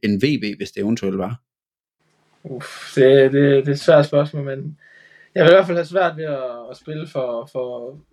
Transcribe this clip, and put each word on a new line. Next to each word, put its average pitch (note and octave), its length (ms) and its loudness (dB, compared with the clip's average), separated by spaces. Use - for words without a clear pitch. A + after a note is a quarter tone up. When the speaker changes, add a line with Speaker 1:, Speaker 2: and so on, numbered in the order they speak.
Speaker 1:
end G#2 140 0
V C3 240 0
B, G#2 160 -8
hvis G2+ 140 -12
det G2+ 100 -10
eventuelt G2+ 360 -4
var? G2 240 -8
Speaker 2:
Uff, - 520 -16
det, C3+ 380 6
det, - 0 -
det C#3 340 2
er C#3+ 40 -2
et C#3+ 80 -4
svært D3+ 260 4
spørgsmål, D3 400 -4
men C#3 320 -12
jeg F3+ 80 2
vil D#3 60 6
i E3+ 40 10
hvert F3+ 120 6
fald F3 120 -4
have E3+ 80 -4
svært E3+ 320 -2
ved D#3+ 60 -12
at, B2+ 480 -10
at A#2+ 60 -18
spille D#3 300 -12
for, B2 440 -8
for B2 460 -10